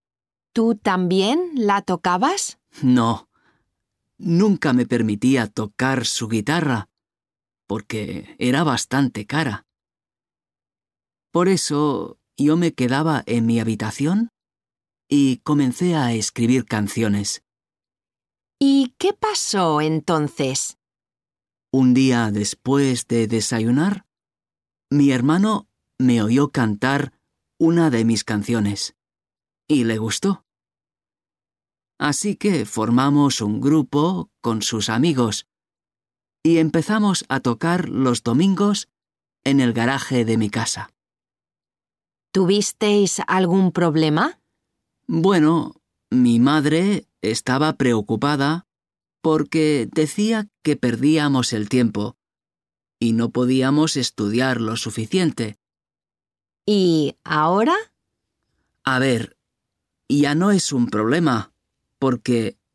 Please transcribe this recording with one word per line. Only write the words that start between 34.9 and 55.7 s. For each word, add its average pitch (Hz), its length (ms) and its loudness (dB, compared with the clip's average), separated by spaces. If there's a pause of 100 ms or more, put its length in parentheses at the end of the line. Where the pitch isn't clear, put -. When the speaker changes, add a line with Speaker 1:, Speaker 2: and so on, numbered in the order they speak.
Speaker 2:
y 165 140 4
empezamos 175 720 0
a 135 100 -2
tocar 160 500 -2
los 123 340 -2
domingos 190 680 0 (540)
en 139 160 2
el 123 140 2
garaje 123 520 0
de 113 120 0
mi 110 120 0
casa. - 420 -6 (1400)
Speaker 1:
¿Tuvisteis 202 960 2
algún 185 440 2
problema? 160 680 0 (680)
Speaker 2:
Bueno, 165 720 0 (280)
mi 120 300 4
madre 156 680 2 (140)
estaba 131 560 -2
preocupada 139 880 -2 (540)
porque 151 720 0
decía 208 580 -2 (140)
que 147 120 0
perdíamos 135 800 0
el 107 160 -4
tiempo 107 480 -2 (840)
y 113 140 0
no 117 160 0
podíamos 131 640 0
estudiar 120 640 -2
lo 110 160 -4
suficiente. 113 800 -4 (1080)